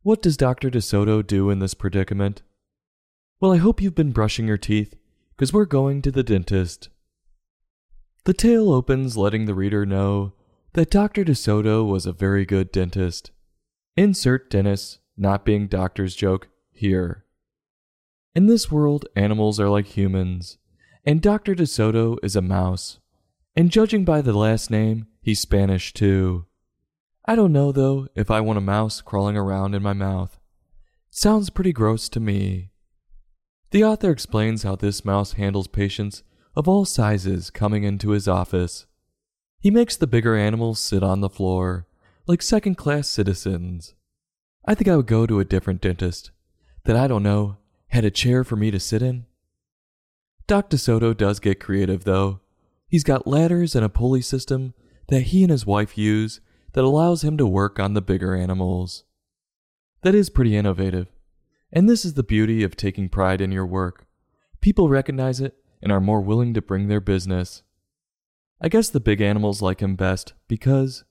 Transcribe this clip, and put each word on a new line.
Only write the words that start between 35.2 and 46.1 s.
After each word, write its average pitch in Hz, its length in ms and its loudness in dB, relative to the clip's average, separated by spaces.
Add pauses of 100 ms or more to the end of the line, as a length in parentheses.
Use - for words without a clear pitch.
handles 98 340 -2
patients 101 560 -4 (320)
of 151 100 0
all 196 180 4
sizes 95 680 -2
coming 104 340 -2
into 101 260 -2
his 104 160 0
office. 90 600 -2 (760)
He 202 100 2
makes 233 260 2
the 151 120 -2
bigger 113 260 2
animals 110 460 0
sit 95 240 0
on 95 160 0
the 98 100 -2
floor, 92 560 -2 (400)
like 175 160 0
second-class 170 640 -2
citizens. 90 880 -4 (720)
I 214 100 0
think 202 140 0
I 175 80 4
would 131 100 2
go 113 180 2
to 110 140 0
a 98 60 2
different 92 360 -2
dentist 90 520 -4 (500)